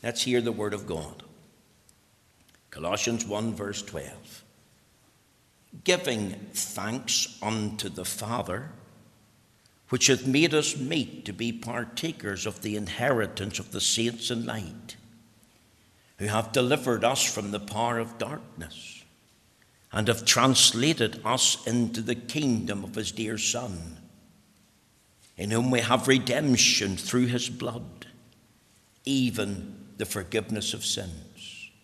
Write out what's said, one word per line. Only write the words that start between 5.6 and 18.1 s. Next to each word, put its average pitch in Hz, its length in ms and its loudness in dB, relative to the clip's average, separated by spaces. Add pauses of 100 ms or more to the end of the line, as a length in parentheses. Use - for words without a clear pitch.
"Giving 127 480 2 (220)
thanks - 840 -2
unto 107 480 -2
the 90 180 -8
Father, 117 680 -4 (1160)
which 127 180 4
hath 127 180 6
made 143 260 4
us 151 240 2
meet 139 500 -4
to 107 60 -8
be 113 200 -4
partakers 113 960 -6
of - 160 -8
the 104 120 -2
inheritance 104 840 0
of - 120 -10
the 104 80 -6
saints 117 520 0
in 117 120 -2
light, 107 520 -8 (1200)
who 107 80 -4
hath 110 260 0
delivered 123 520 2
us 131 180 4
from 101 300 -2
the 104 80 -2
power 113 400 -2
of 113 180 -6